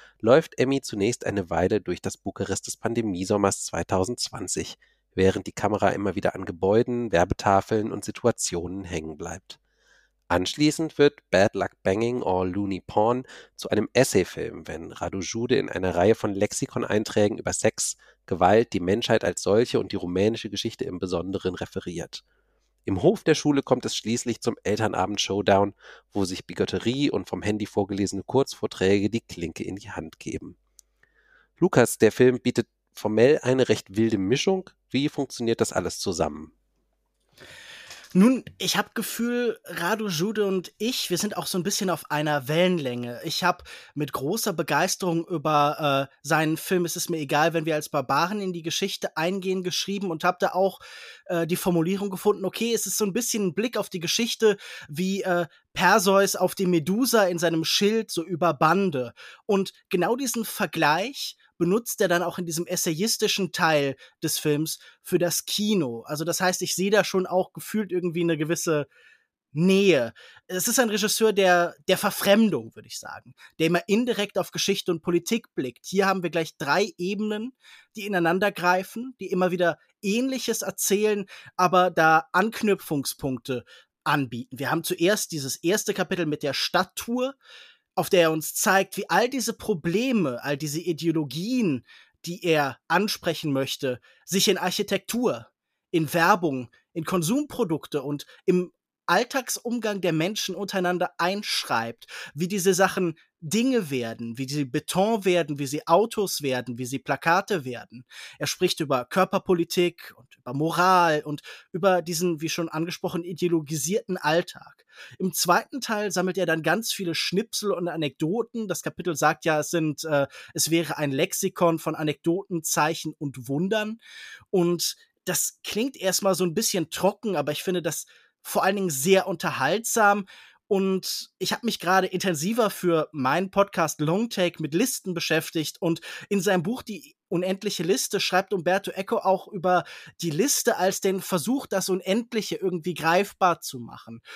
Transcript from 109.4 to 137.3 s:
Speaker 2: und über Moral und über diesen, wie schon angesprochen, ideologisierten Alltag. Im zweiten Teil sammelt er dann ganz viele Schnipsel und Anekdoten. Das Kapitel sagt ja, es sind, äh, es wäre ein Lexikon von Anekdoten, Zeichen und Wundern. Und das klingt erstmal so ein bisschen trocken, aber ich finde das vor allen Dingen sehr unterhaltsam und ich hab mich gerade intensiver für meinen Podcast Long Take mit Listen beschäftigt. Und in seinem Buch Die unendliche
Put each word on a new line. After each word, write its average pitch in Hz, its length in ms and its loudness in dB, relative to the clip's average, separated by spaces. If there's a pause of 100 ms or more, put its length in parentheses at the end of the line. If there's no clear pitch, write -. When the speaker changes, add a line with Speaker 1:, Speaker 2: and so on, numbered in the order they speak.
Speaker 2:
und - 100 -20 (100)
über - 160 -10
Moral 165 720 4
und 151 160 -8 (320)
über 180 300 4
diesen, 165 400 -2
wie 165 60 -2
schon 165 200 -4
angesprochen, 170 560 -6
ideologisierten 170 920 -2
Alltag. - 640 -4 (340)
Im 190 140 -2
zweiten - 480 0
Teil 208 300 -4
sammelt 180 260 -2
er 185 100 0
dann 160 180 0
ganz 180 280 0
viele 170 220 -4
Schnipsel 202 560 -2
und 175 160 -2
Anekdoten. 170 800 -4
Das 180 160 -6
Kapitel 170 340 -4
sagt 156 280 0
ja, 156 160 2
es 147 100 -4
sind, 156 340 0
äh, 147 220 2 (260)
es 151 180 -2
wäre 160 280 0
ein 143 140 -2
Lexikon 170 640 0
von 156 160 -6
Anekdoten, 165 680 -2
Zeichen 156 520 -2
und 131 320 -8
Wundern. 214 520 -2 (500)
Und 175 460 0 (280)
das - 380 -4
klingt 254 340 -4
erstmal 190 380 0
so 170 100 0
ein 170 100 0
bisschen 190 360 -2
trocken, 202 460 -2
aber 147 160 0
ich 147 100 -8
finde 180 200 -2
das 156 220 -6 (380)
vor - 220 -2
allen 196 120 2
Dingen 190 140 0
sehr 175 380 4
unterhaltsam 190 1000 0 (420)
und 190 720 0
ich 190 140 -4
hab - 120 -6
mich 226 160 -4
gerade 185 260 4
intensiver 190 640 0
für 165 400 0
meinen 156 400 0
Podcast 190 500 0
Long 185 300 0
Take 175 320 -2
mit 147 120 -4
Listen 190 400 -2
beschäftigt. 160 640 -2
Und 165 200 0 (280)
in 202 120 0
seinem 185 220 2
Buch 226 200 -4
Die - 340 -14 (120)
unendliche 190 540 -2